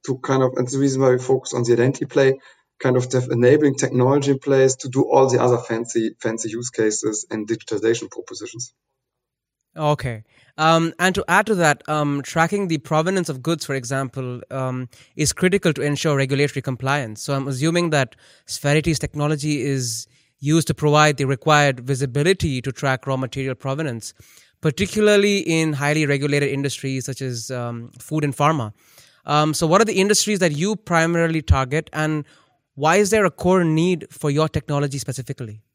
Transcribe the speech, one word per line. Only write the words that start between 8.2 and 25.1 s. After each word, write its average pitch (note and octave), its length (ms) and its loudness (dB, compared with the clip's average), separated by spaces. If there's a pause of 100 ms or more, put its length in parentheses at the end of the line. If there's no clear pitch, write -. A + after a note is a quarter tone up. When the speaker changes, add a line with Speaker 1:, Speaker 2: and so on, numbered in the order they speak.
Speaker 2:
Okay. C#3+ 480 -2 (320)
Um, E3 420 2
and F3+ 160 2
to G3 140 -2
add G3+ 180 4
to A3 100 0
that, D#3 340 2
um, D3 320 -2
tracking F3 460 -2
the D#3+ 100 0
provenance E3 500 0
of C3 140 -8
goods, D#3+ 240 -4
for C#3+ 80 -6
example, B2+ 680 -6 (100)
um, B2+ 380 -6 (260)
is D#3 200 -2
critical F#3 400 2
to C3 80 -4
ensure D3 340 0
regulatory C3+ 460 0
compliance. C3 580 -4
So C#3+ 140 -4
I'm C#3 140 -4
assuming D#3+ 420 0
that C#3+ 260 0 (300)
Spherity's D3+ 520 0
technology D3 640 -2
is B2 460 -4 (340)
used D3+ 280 2
to - 60 -2
provide D3+ 440 2
the C#3 80 0
required C#3 540 2
visibility C3+ 840 -2
to C3+ 100 -6
track C3 340 -4
raw C3+ 100 -2
material C3 380 -6
provenance, C3+ 580 -6 (480)
particularly G3+ 760 2